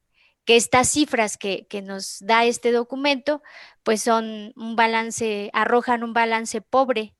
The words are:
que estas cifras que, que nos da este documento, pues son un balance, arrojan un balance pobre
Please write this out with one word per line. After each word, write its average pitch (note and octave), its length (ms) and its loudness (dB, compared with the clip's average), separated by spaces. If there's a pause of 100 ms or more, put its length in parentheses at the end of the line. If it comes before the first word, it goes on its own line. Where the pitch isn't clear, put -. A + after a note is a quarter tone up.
(440)
que A3+ 100 4
estas B3 340 4
cifras B3 480 0
que, G3 300 -8
que G3+ 160 -10
nos G3 380 -12
da A3+ 240 2
este A#3+ 260 0
documento, C4+ 720 -2 (400)
pues G#3+ 200 0
son A3 520 -2
un A3+ 220 -8
balance, A3+ 760 -2
arrojan A#3 520 2
un A#3 80 -8
balance A3+ 480 0
pobre A#3 600 0